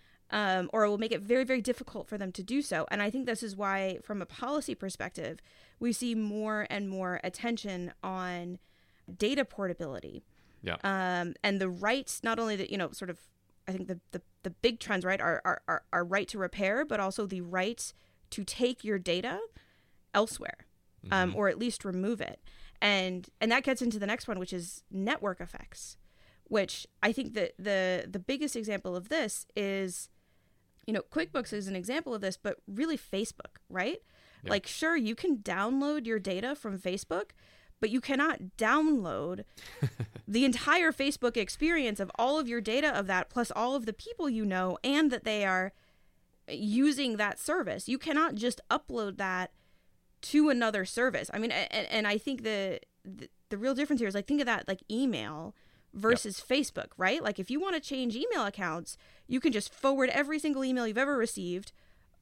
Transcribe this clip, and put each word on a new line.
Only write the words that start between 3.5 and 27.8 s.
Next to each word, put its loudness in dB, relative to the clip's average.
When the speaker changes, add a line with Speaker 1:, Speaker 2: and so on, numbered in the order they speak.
Speaker 1:
why, 0
from -6
a -6
policy -4
perspective, -8
we 2
see -2
more -2
and -4
more -4
attention -4
on -6
data 2
portability. -6
Speaker 2:
Yeah. -2
Speaker 1:
Um, 0
and 2
the 0
rights, -2
not 0
only 0
that, -4
you -2
know, -2
sort -10
of, -14
I -4
think -6
the, -6
the, -8
the -6
big 2
trends, -2
right, 0
are, 0
are, 0
are, 0
are 2
right 0
to -8
repair, 0
but 0
also -2
the -4
right -2
to -6
take 0
your 0
data -2
elsewhere, 0
um, 4
Speaker 2:
Mm-hmm. -2
Speaker 1:
or 6
at 2
least -2
remove 0
it. -8
And, 2
and 4
that 4
gets 2
into 0
the -2
next -2
one, -4
which -6
is -8
network -2
effects, -14
which 0
I 4
think -4
that -2
the, 0